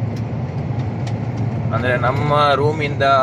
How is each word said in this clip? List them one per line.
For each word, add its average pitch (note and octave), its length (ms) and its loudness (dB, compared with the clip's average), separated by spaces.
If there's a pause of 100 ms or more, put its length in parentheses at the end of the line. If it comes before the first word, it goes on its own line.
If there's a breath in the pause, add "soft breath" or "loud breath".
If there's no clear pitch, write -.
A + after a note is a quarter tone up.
(1800)
ಅಂದ್ರೆ B2 220 2
ನಮ್ಮ D3 580 2
ರೂಮಿಂದ C#3+ 480 0 (200)